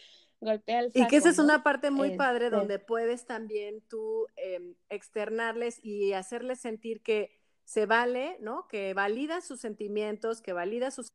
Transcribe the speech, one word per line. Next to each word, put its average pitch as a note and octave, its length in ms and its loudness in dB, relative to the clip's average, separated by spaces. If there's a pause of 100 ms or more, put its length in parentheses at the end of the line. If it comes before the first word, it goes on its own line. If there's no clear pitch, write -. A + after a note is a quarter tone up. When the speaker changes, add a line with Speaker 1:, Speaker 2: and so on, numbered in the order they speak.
(420)
Speaker 1:
golpea A3 380 0
el A#3+ 140 -2
Speaker 2:
Y B3 140 6
que C#4+ 100 8
esa D4+ 120 8
Speaker 1:
saco, - 0 -
Speaker 2:
es A#3+ 80 4
Speaker 1:
¿no? D4+ 60 6
Speaker 2:
una D4 200 6
parte C#4+ 280 2
muy C#4 200 2
padre A#3+ 340 2
Speaker 1:
Este A3 120 2
Speaker 2:
donde G3+ 220 0
puedes A#3 460 -2
también G#3+ 640 -8
tú, A3 480 -4
em, F3 400 -8 (140)
externarles A3+ 920 -6
y G3+ 300 -2
hacerles A#3+ 460 -6
sentir A3 420 -8
que G#3+ 300 -2 (340)
se G#3+ 200 0
vale, B3 560 2
¿no? B3 260 -8
Que G3 260 -4
valida B3 480 -2
sus C4+ 200 -12
sentimientos, G#3+ 800 -4
que F#3 120 -6
valida A3 380 -4
sus B3 240 -12